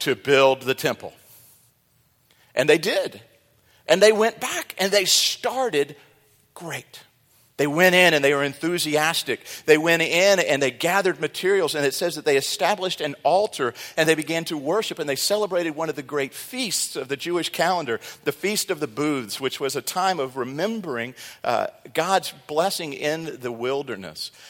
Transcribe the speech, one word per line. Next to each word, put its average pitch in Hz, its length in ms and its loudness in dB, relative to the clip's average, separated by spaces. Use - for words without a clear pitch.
To 135 140 0
build 135 460 4
the 123 140 -2
temple." 117 400 -6
And 143 140 4
they 156 80 8
did. 170 460 -4
And 175 160 4
they 214 100 10
went 220 260 0
back - 380 -6
and 190 160 0
they 302 140 2
started 214 880 0
great. 147 520 -14
They 147 100 2
went 175 300 4
in 180 180 6
and 143 100 2
they 143 100 4
were 143 100 0
enthusiastic. 156 1000 -2
They 156 120 8
went 165 220 4
in 180 380 4
and 143 240 2
they 131 80 2
gathered 170 480 0
materials, 170 560 0
and 147 100 0
it 139 80 2
says 175 220 -2
that 147 100 -10
they 143 120 4
established 180 640 0
an 147 240 -4
altar 151 500 0
and 160 120 4
they 160 60 6
began 160 300 -2
to 160 120 -6
worship, 170 440 -2
and 147 100 -4
they 135 60 -2
celebrated 175 580 -2
one 160 140 -4
of 147 80 -6
the 147 80 -10
great 139 280 -4
feasts - 600 -6
of 135 140 -8
the 139 80 -4
Jewish 170 320 -4
calendar, 165 500 0
the 143 80 -2
Feast 196 400 -2
of 170 80 -4
the 151 80 -2
Booths, 131 540 -4
which 131 180 -4
was 135 160 -4
a 135 80 -4
time 185 380 -2
of 131 160 -6
remembering, 135 800 -6
uh, 107 240 0
God's 180 380 2
blessing 160 460 -2
in 151 480 -4
the 123 100 -6
wilderness. 117 800 -6